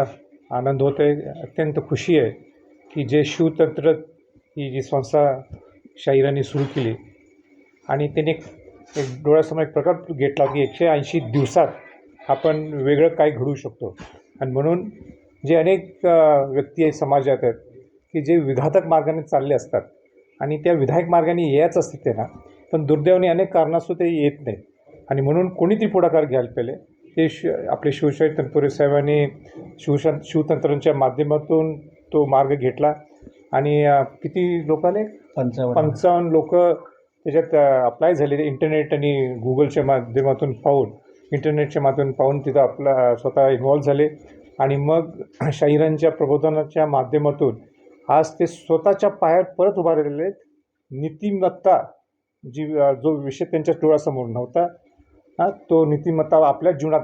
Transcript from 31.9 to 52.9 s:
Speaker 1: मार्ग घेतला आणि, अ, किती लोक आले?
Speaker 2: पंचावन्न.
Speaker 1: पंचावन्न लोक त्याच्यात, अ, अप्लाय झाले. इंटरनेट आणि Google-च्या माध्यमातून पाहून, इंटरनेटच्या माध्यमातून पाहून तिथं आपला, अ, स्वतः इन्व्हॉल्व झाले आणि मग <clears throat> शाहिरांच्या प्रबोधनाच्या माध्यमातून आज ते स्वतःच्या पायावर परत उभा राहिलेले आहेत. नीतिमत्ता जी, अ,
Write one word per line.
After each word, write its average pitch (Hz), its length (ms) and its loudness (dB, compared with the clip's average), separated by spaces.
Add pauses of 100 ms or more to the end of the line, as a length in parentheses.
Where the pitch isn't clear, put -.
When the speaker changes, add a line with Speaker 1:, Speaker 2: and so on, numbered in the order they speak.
Speaker 1:
मार्ग 139 300 2
घेतला 135 380 0 (580)
आणि, 147 340 2
अ, 139 160 4
किती 170 680 -4
लोक 156 180 0
आले? 202 180 0 (340)
Speaker 2:
पंचावन्न. 127 440 -2
Speaker 1:
पंचावन्न 175 500 0
लोक 156 240 0 (680)
त्याच्यात, 160 320 0
अ, 135 300 4
अप्लाय 165 280 0
झाले. 143 300 0
इंटरनेट 151 500 -2
आणि 139 420 0 (120)
Google-च्या 139 360 0
माध्यमातून 135 720 0
पाहून, 135 360 0 (420)
इंटरनेटच्या 151 500 -2
माध्यमातून 139 300 0
पाहून 139 280 0
तिथं 139 200 0
आपला, 131 520 2
अ, 117 60 0
स्वतः 135 320 2
इन्व्हॉल्व 135 320 2
झाले 143 280 2 (500)
आणि 139 160 0
मग 160 460 -2 (180)
<clears throat> 143 140 -2
शाहिरांच्या 156 580 2
प्रबोधनाच्या 156 760 0
माध्यमातून 143 680 0 (540)
आज 160 220 2
ते - 160 -2
स्वतःच्या 196 600 0
पायावर 180 340 2
परत 185 340 0
उभा 165 180 0
राहिलेले 147 260 -2
आहेत. 196 120 -4 (580)
नीतिमत्ता 175 960 -2 (680)
जी, 151 240 -6
अ, 139 140 4